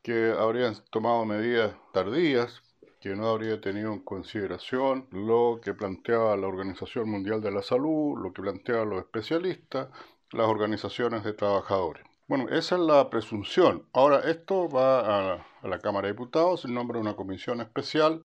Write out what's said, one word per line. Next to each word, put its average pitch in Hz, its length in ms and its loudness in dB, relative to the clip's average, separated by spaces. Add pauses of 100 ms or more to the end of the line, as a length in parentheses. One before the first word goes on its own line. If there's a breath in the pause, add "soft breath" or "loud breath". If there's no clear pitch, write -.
que 113 380 2
habrían 113 360 2 (160)
tomado 117 340 0
medidas 110 500 0 (160)
tardías, 120 720 0 (380)
que 98 160 -6
no 110 140 -2
habría 110 320 -2
tenido 104 320 -4
en 98 60 -8
consideración 110 1120 -4
lo 113 520 2
que 98 100 -6
planteaba 107 640 0
la 95 120 -2
Organización 95 600 -6
Mundial 104 320 -2
de 104 100 -2
la 98 100 -2
Salud, 147 600 0
lo 92 120 -8
que - 80 -12
planteaban 104 480 -2
los 95 100 -2
especialistas, 135 880 -4 (440 loud breath)
las 113 160 2
organizaciones 107 760 -2
de 104 100 -4
trabajadores. 98 680 0 (240)
Bueno, 135 220 -2
esa 160 260 0
es 180 60 2
la 147 280 6
presunción. 110 840 2
Ahora, 139 260 6
esto 165 500 -2
va 131 300 4
a, 98 460 0 (160 loud breath)
a - 60 -8
la 92 120 -4
Cámara 101 280 -2
de 101 60 -2
Diputados, 160 480 0
se - 60 -10
nombra 120 320 -4
una 107 160 -2
comisión 98 460 -6
especial 156 640 2